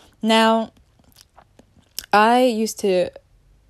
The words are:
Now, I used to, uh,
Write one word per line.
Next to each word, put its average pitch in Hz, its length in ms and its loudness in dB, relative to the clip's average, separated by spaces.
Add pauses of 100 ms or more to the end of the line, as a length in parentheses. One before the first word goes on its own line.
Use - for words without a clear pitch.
(220)
Now, 226 500 0 (1400)
I 233 320 2
used 220 360 -4
to, 180 280 -2
uh, - 20 -12 (600)